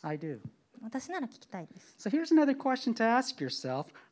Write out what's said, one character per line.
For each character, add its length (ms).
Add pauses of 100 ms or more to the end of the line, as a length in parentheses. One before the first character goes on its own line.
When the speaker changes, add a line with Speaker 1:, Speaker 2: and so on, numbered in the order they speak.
Speaker 1:
I 160
do. 200 (400)
Speaker 2:
私 320
な 80
ら 80
聞 120
き 80
た 120
い 80
で 120
す。 280
Speaker 1:
So 40
here's 200
another 240
question 380
to 100
ask 400
yourself. 440 (240)